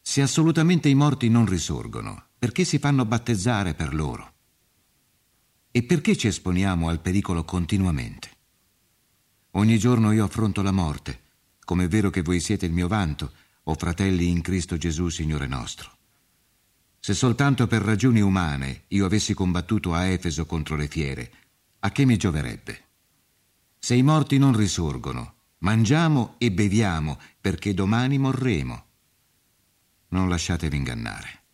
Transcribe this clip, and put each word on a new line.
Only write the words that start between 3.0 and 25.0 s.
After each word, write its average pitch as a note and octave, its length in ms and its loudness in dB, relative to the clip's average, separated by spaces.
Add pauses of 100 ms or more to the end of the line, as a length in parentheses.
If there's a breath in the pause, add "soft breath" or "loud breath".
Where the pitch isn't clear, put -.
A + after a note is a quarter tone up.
battezzare A2 720 -2
per D2 200 -6
loro? D2 400 -6 (1400)
E A#2+ 140 0
perché F3 320 2
ci - 100 -2
esponiamo F2+ 640 0
al E2 120 -2
pericolo F#2 440 -2
continuamente? E2+ 840 -2 (1200)
Ogni G#2+ 260 4
giorno A2+ 320 4
io G#2+ 140 4
affronto G2+ 380 -2
la F#2+ 100 2
morte, D#2+ 480 -2 (440)
come F2+ 200 0
è F2 40 0
vero G2+ 220 2
che F2+ 120 -2
voi F2 180 0
siete F#2 260 -2
il E2+ 60 -2
mio F2 160 0
vanto, E2+ 440 -2 (300 soft breath)
o D#2 140 -2
fratelli F2 540 0
in F2 100 0
Cristo F2 360 -4
Gesù, E2 340 -4
Signore D#2 360 -4
nostro. - 480 -10 (1120)
Se G#2 80 0
soltanto B2+ 540 2
per A2 140 2
ragioni A2 380 2
umane D#2 680 0
io G2 180 0
avessi G2+ 260 0
combattuto F2+ 640 -2
a F2+ 120 0
Efeso E2+ 380 -2
contro D#2 300 -6
le D2 140 -4
fiere, C2+ 440 -8 (460 soft breath)
a - 140 -4
che C#3 120 2
mi B2 120 4
gioverebbe? - 680 -4 (960)
Se - 160 -2
i B2 80 6
morti D3 360 4
non C3+ 180 6
risorgono, C#2 800 -2 (240)